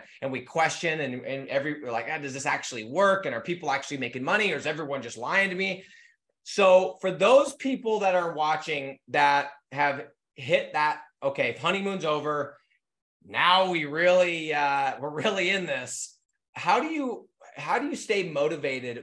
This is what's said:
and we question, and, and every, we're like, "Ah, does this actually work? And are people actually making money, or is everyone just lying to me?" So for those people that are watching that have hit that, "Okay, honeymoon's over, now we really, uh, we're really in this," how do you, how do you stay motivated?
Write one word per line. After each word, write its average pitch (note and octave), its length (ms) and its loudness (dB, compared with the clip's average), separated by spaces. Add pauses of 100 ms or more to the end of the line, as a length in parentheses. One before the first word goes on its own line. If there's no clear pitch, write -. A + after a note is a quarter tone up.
(240)
and C3 80 -4
we B2+ 100 -6
question, D#3+ 600 -2
and, B2+ 220 -6
and C3+ 260 -8
every, D3 340 -4
we're B2 80 -8
like, A#2 200 -4
"Ah, D#3 60 -4
does C#3 160 -10
this C3+ 140 -6
actually C3 380 -4
work? F#3+ 420 2
And B2 80 -4
are A2+ 60 -6
people E3+ 280 -6
actually C3+ 280 -4
making B2+ 260 -6
money, G3 280 0
or D3 60 -2
is C3 80 -8
everyone D3 380 -4
just A2+ 140 -12
lying F3 340 0
to F3+ 40 -4
me?" F#3 280 -4 (600)
So F#3 560 6
for F#3+ 120 -2
those A#3 420 6
people A3+ 460 -2
that F#3+ 160 4
are E3+ 180 0
watching D3+ 640 -2 (120)
that C#3+ 400 4 (220)
have C#3 360 0 (280)
hit C#3+ 380 0
that, D3+ 280 0 (200)
"Okay, C3+ 380 -2
honeymoon's F#3+ 460 -2
over, D3 520 -2 (680)
now F3 460 4
we E3 140 -2
really, E3+ 680 2
uh, C#3 460 0
we're C#3+ 100 -6
really F3+ 400 0
in F#3+ 160 -2
this," B2+ 540 -8 (340)
how F3 260 2
do D#4 80 0
you, C#4 400 -6 (280)
how D#3+ 240 -2
do C#4+ 80 -4
you D#4+ 80 -6
stay G3 340 -2
motivated? C#3 720 -2